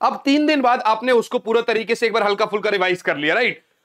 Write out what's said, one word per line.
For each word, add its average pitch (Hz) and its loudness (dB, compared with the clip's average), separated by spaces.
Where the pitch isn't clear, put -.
अब 233 0
तीन 294 2
दिन 302 2
बाद 247 2
आपने 220 0
उसको 233 0
पूरा 226 0
तरीके 226 -2
से 233 -2
एक 214 -2
बार 220 0
हल्का 202 0
फुल्का 208 -4
रिवाइज 185 0
कर 170 -2
लिया, 151 0
राइट? 226 -2